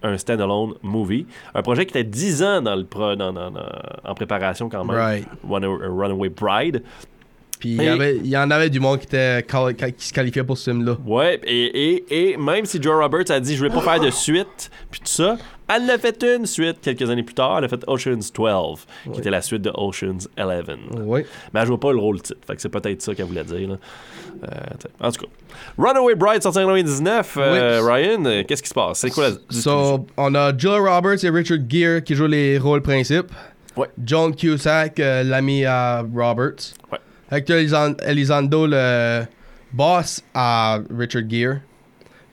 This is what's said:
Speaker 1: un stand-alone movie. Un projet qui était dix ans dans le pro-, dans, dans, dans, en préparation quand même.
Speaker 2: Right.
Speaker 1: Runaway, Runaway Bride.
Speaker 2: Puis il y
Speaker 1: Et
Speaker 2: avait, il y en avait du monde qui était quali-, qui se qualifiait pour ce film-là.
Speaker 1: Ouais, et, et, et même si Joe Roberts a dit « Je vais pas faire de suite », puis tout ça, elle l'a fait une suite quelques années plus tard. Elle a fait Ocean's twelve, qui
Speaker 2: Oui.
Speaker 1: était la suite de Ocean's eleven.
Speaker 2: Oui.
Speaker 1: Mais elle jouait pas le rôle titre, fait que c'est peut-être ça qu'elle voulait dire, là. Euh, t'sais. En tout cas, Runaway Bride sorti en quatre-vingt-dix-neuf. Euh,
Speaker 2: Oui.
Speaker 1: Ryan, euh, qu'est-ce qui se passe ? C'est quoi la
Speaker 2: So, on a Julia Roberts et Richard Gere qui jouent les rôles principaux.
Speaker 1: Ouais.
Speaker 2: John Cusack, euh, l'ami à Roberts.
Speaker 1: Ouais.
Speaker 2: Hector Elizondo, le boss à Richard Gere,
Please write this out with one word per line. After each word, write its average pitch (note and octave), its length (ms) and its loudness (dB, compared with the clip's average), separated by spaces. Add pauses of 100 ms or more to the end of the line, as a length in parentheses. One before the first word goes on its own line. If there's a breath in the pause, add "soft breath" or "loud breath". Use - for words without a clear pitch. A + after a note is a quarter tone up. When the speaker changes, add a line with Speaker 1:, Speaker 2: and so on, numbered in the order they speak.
Speaker 1:
un G#2 140 0
stand-alone G#2 560 0 (100)
movie. G#2+ 440 -2 (280 loud breath)
Un - 60 -2
projet B2 240 0
qui F#3+ 60 -6
était A#2 180 -2
dix D3 340 -2
ans G3 200 2
dans G#2+ 120 -2
le F#2+ 100 -2
pro-, G2+ 320 -4
dans, F#2+ 180 -4
dans, F2+ 160 -10
dans, - 180 -12 (340)
en G2 120 -10
préparation G2+ 560 -4
quand G2 160 -6
même. G2 100 -2
Speaker 2:
Right. G#2+ 300 -2 (200)
Speaker 1:
Runaway, G2 420 -2
Runaway F#2+ 420 -2
Bride. G#2+ 520 -2 (760 loud breath)
Speaker 2:
Puis A#2 160 -4
il A2+ 80 0
y - 20 2
Speaker 1:
Et D#3+ 60 2
Speaker 2:
avait, C#3 260 2
il A#2+ 100 -4
y C3+ 100 0
en C#3+ 140 2
avait D#3 200 4
du C3 100 0
monde C3+ 180 2
qui C3+ 80 -12
était B2+ 400 0
quali-, B2+ 300 0
qui B2+ 320 -6
se - 40 -8
qualifiait C3 300 0
pour B2+ 160 -2
ce - 120 -4
film-là. A#2+ 260 0 (100)
Speaker 1:
Ouais, C3+ 380 2
et, A#2+ 480 2
et, F3+ 400 0
et C#3+ 40 -6
même D#3 280 0
si F#3 180 -4
Joe D#3 140 4
Roberts D#3 340 2
a C#3+ 80 2
dit « C3 180 -2
Je C3 60 -2
vais C#3+ 80 2
pas E3 100 0
faire E3 200 2
de C#3+ 100 4
suite », - 580 -2 (220 loud breath)
puis - 80 -14
tout - 80 -18
ça, G3+ 300 2 (360 loud breath)
elle A#3+ 140 0
l'a B3+ 100 4
fait A#3 280 -2
une A#3+ 200 2
suite E3 360 -2
quelques B2+ 280 -2
années A#2+ 140 0
plus A#2+ 140 -14
tard. C#3+ 220 2
Elle C#3+ 80 0
a - 20 -6
fait B2 180 -4
Ocean's B2+ 460 -2
twelve, F#2+ 520 0 (200 loud breath)
qui - 60 -12
Speaker 2:
Oui. G#2 80 -8
Speaker 1:
était G#2+ 120 -4
la F#2 120 0
suite G#2+ 200 -4
de G2+ 120 -2
Ocean's F#2+ 640 -6
eleven. F2 440 -4 (240)
Speaker 2:
Oui. A#2 160 0 (340 loud breath)
Speaker 1:
Mais A2 60 2
elle A#2 80 2
jouait A#2+ 100 2
pas C#3 140 2
le B2 60 2
rôle G#2 220 0
titre, - 240 -12
fait G2 120 -8
que - 40 -14
c'est G#2 80 -8
peut-être G2+ 320 -4
ça G#2+ 140 -6
qu'elle F#2 120 -4
voulait F2 180 -6
dire, F2+ 240 -6
là. F#2+ 80 -6 (640 loud breath)
Euh, - 60 -12 (320)
t'sais. - 80 -16 (120)
En A#2+ 120 -2
tout - 80 -10
cas, - 100 -14 (480 loud breath)
Runaway B3 380 4
Bride G3+ 260 4
sorti F#3 160 2
en G3 40 4
quatre-vingt-dix-neuf. F#3 760 2
Euh, B2+ 440 4
Speaker 2:
Oui. A#2 120 4
Speaker 1:
Ryan, F3 320 2
euh, G#2+ 180 2
qu'est-ce C#3 220 -4
qui - 60 -10
se - 40 -12
passe ? F#2 240 0
C'est B2+ 120 -2
quoi C#3 180 2
la G2+ 80 0 (140)
Speaker 2:
So, C#3 540 2 (120)
on C#3 180 2
a C#3+ 240 4
Julia G3 200 2
Roberts F#3+ 460 4
et F3 60 2
Richard E3+ 280 2 (100)
Gere E3 340 2
qui D#3+ 140 -2
jouent D3+ 100 4
les C#3+ 320 4
rôles C#3 240 2
principaux. C#3+ 500 0 (440 loud breath)
Speaker 1:
Ouais. C3 100 0 (180)
Speaker 2:
John D#3+ 300 2
Cusack, D#3 640 0
euh, C3+ 240 2
l'ami C3+ 420 2
à B2 360 0 (120)
Roberts. A#2+ 600 -2 (160)
Speaker 1:
Ouais. - 80 -6 (360 soft breath)
Speaker 2:
Hector D#3 220 2 (480)
Elizondo, D3 600 2
le A#2+ 560 2 (500 soft breath)
boss D#3 500 0 (120)
à A2+ 460 2 (140)
Richard A#2+ 360 -2
Gere, B2 300 0 (720 soft breath)